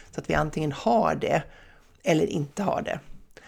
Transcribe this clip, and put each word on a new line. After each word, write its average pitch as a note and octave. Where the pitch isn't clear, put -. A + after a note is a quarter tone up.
så -
att -
vi D#3+
antingen D3+
har A3
det D3
eller C4+
inte D3
har -
det. -